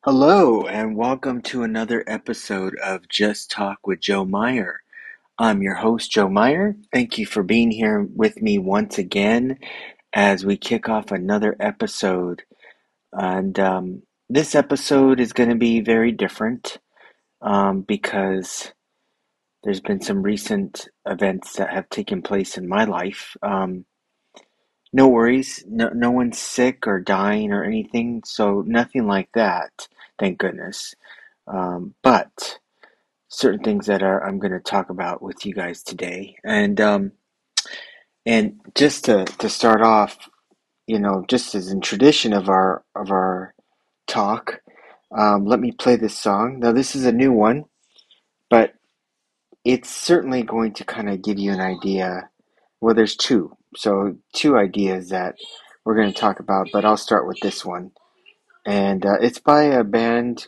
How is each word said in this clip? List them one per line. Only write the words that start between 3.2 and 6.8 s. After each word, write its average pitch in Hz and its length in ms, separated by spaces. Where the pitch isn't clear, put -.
Talk 101 360
with 95 140
Joe 98 240
Meyer. 101 560
I'm 110 220
your 98 140
host, 113 360
Joe 101 200
Meyer. 151 460